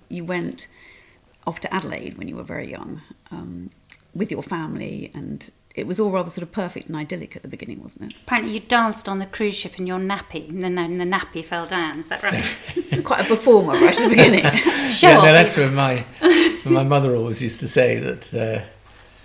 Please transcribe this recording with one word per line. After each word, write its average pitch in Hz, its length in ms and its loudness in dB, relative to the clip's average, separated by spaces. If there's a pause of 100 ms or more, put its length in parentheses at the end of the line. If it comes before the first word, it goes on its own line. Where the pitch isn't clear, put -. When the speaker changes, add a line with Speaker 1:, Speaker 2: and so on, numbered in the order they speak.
Speaker 1:
you 170 160 -10
went 170 440 -8 (760)
off 170 160 -10
to - 120 -10
Adelaide - 440 -8
when 87 100 -12
you - 80 -12
were - 80 -12
very - 260 -12
young, - 320 -14 (300)
um, 175 400 -14 (440)
with 202 160 -6
your - 120 -8
family, - 720 -10
and - 360 -14 (260)
it - 120 -8
was 180 120 -8
all 208 120 -2
rather 180 180 -4
sort 175 140 -12
of 165 80 -18
perfect - 360 -10
and 160 80 -10
idyllic 151 400 -12
at - 60 -18
the - 60 -18
beginning, - 340 -16
wasn't - 300 -18
it? - 120 -20
Speaker 2:
Apparently 233 300 -4
you 220 60 -6
danced 226 480 0
on 196 120 -6
the 190 60 -8
cruise 196 300 -4
ship - 240 -12
in 185 80 -6
your 185 120 -6
nappy, 190 500 -8
and 180 140 -8
then, 180 120 -4
then 175 220 -4
the 180 80 -4
nappy 180 380 -6
fell 170 220 -8
down. 160 340 -6
Is 160 100 -12
that - 140 -6
right? 202 200 -2 (480)
Speaker 3:
So 349 100 -2
Speaker 1:
<laughs> - 20 -4
Quite - 180 -2
a 190 60 -2
performer 214 460 6
right 175 260 6
at 247 40 0
the 220 60 4
beginning. 233 340 8
Speaker 2:
<laughs> - 100 4 (360)
Sure. 320 220 8
Speaker 3:
Yeah, 294 60 10
no, 170 160 10
that's 170 220 6
what 139 160 2
my, 131 320 0 (160)
what 330 520 4
my 135 120 4
mother 135 320 2
always 117 280 -2
used 113 160 -4
to 127 80 -6
say, 120 320 2
that, - 340 -8
uh, 110 320 -4 (600)